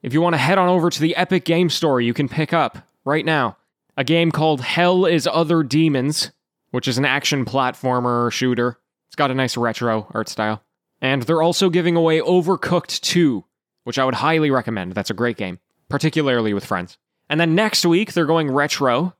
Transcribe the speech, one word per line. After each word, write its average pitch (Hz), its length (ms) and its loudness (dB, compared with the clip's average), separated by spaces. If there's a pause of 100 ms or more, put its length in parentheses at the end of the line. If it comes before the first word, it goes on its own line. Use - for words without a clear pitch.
If 123 100 -8
you 147 80 2
want 170 140 2
to 156 40 0
head 147 200 2
on 185 100 4
over 175 220 4
to - 100 -6
the 165 160 0
Epic 180 300 0
Game 170 240 2
Store, 139 320 0
you 120 120 0
can 139 140 -2
pick - 240 -4
up, 156 280 0 (260)
right 151 180 0
now, 139 320 0 (400)
a 139 80 -4
game 165 280 2
called 156 280 0
Hell 175 460 2
is 165 260 2
Other 165 320 2
Demons, 143 680 0 (400)
which 123 180 -4
is 117 80 -2
an 139 80 0
action 139 400 0
platformer 123 840 -2
shooter. 123 500 -2 (280)
It's - 80 -20
got 143 160 0
a - 20 -4
nice 131 220 -2
retro 113 580 -2
art 110 140 -4
style. 107 340 -4 (380)
And 131 220 -2
they're 156 200 0
also 175 280 2
giving 170 260 2
away 165 240 4
Overcooked 180 800 0
two, 147 460 0 (400)
which 120 120 -8
I 135 60 0
would 131 120 0
highly 151 360 0
recommend. 110 400 -4
That's 95 180 -6
a 110 40 -4
great 117 240 -4
game, 90 220 -8 (280)
particularly 139 640 0
with 98 120 -4
friends. 90 320 -6 (320)
And 151 100 0
then 165 160 2
next 214 300 0
week, 175 260 2
they're 170 140 0
going 156 260 0
retro. 143 680 0